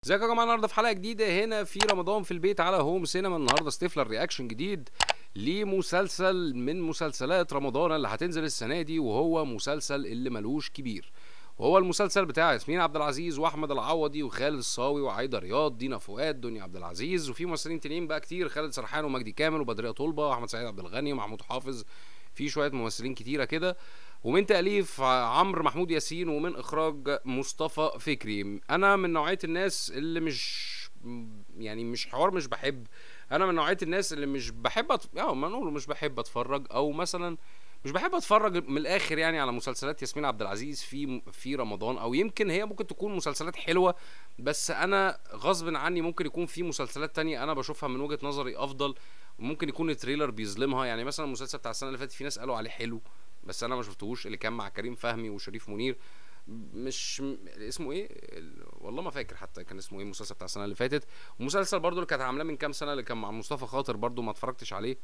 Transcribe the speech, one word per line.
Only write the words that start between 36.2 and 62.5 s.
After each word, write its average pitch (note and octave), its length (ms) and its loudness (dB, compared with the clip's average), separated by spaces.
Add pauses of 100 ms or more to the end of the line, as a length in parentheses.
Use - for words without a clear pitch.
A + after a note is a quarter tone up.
أو D3 200 2
مثلا F3 460 -2 (480)
مش C3+ 60 -2
بحب D#4 240 2
أتفرج G#3 520 4
من C3+ 100 0
الآخر E3 400 2
يعني D#3+ 220 4
على C3 120 2
مسلسلات C3 500 -2
ياسمين C#3+ 240 -2
عبد A#2 160 0
العزيز A2+ 400 -4
في، C3 400 -4 (100)
في C3+ 240 -4
رمضان، A2+ 420 0
أو A#2 160 0
يمكن G3+ 360 2
هي F#3+ 160 2
ممكن G#3 220 -4
تكون G3 280 -2
مسلسلات D#3 400 -2
حلوة، F3+ 400 4 (440)
بس D3 320 0
أنا F#3+ 480 4 (140)
غصب E3 420 2
عني E3 260 2
ممكن E3 240 0
يكون E3+ 200 -2
في E3 180 -4
مسلسلات D3+ 520 -2
تانية D#3 280 0
أنا D#3 100 0
بشوفها C#3 360 -2
من B2+ 120 0
وجهة D3 220 -2
نظري C#3 340 -2
أفضل، C#3 380 0 (440)
وممكن D3 300 -2
يكون D#3+ 200 0
التريلر C#3 420 0
بيظلمها. A2+ 540 0
يعني A#2 180 0
مثلا C#3+ 220 -2
المسلسل C3+ 320 -4
بتاع A#2 140 -4
السنة C3+ 160 -4
اللي C3 120 -4
فاتت C3 120 -6
في - 120 -6
ناس C#3+ 160 -4
قالوا B2 160 -2
عليه A2+ 140 -2
حلو، A#2 320 -4 (420)
بس - 200 -4
أنا B2 120 0
ما B2 60 -2
شفتهوش، G#2 440 -4
اللي G2+ 120 -4
كان A2 160 -2
مع G#2 160 -4
كريم A2+ 260 -4
فهمي A2+ 340 -2
وشريف G2+ 400 -4
منير، A#2+ 280 0 (760)
مش C3 480 -4
م-، C#3 160 -4 (100)
اسمه B2+ 440 -6
إيه؟ G3 200 -4
ال-، - 540 -8 (160)
والله A#2+ 200 -6
ما F3 80 -4
فاكر C3 260 -6
حتى - 280 -6
كان F#2+ 140 -6
اسمه G2 220 -6
إيه G2+ 60 -4
المسلسل G2+ 300 -6
بتاع F#2 100 -6
السنة G2+ 180 -4
اللي G2+ 120 -4
فاتت. C3+ 320 0 (320)
ومسلسل F#3 400 2
برضو E3+ 160 2
اللي F3+ 100 0
كانت C#3+ 160 0
عاملاه C3 220 0
من D#3 140 -2